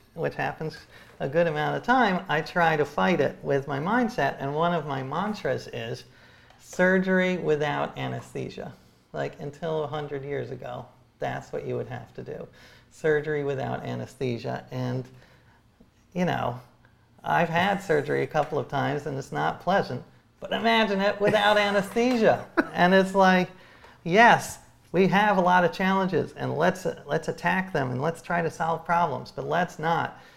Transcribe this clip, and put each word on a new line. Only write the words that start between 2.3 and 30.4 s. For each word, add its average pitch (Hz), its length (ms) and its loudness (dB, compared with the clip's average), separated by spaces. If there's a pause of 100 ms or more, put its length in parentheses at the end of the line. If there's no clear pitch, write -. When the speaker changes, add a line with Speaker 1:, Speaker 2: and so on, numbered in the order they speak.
Speaker 1:
try 160 360 2
to 147 80 2
fight 185 360 0
it - 220 -2
with 143 260 -2
my 139 100 -4
mindset. 196 600 0
And 139 120 -4
one 170 220 0
of 156 100 -2
my 135 200 -6
mantras 151 640 -4
is 117 360 -10 (540)
surgery 185 800 2
without 147 600 0
anesthesia. 127 760 -8 (400)
Like, 143 260 -6
until 156 460 -4
a - 20 -6
hundred 143 380 -8
years 135 260 -6
ago, 123 340 -12 (360)
that's 131 320 -6
what 147 120 -6
you 123 120 -4
would 117 120 -6
have 120 260 -12
to - 100 -12
do. - 240 -10 (420)
Surgery 151 540 0
without 131 400 -4
anesthesia. 123 880 -6
And, 127 320 -4 (1120)
you 180 100 0
know, 123 340 -2 (640)
I've 160 260 2
had 185 320 0
surgery 143 420 0
a 135 40 -4
couple 151 320 -2
of 123 80 -4
times 139 400 -2
and 139 100 -6
it's 139 140 -10
not 151 300 -4
pleasant, 175 420 0 (380)
but - 120 -10
imagine 214 480 2
it 202 200 0
without 208 360 4
Speaker 2:
<laughs> 208 120 4
Speaker 1:
anesthesia. 202 760 2 (280)
And 175 220 4
it's 190 200 4
like, 185 360 6 (540)
yes, 202 540 6 (340)
we 185 140 6
have 202 300 4
a 190 40 4
lot 180 240 6
of 170 80 2
challenges, 190 640 0
and 131 200 -4
let's, 180 280 0 (220)
let's 156 220 -4
attack 185 440 -2
them 131 200 -2
and 127 100 -4
let's 165 180 -4
try 175 220 -2
to 160 80 -2
solve 165 340 -4
problems, 160 460 -2
but 139 160 -8
let's 170 320 -2
not 151 420 -2 (160)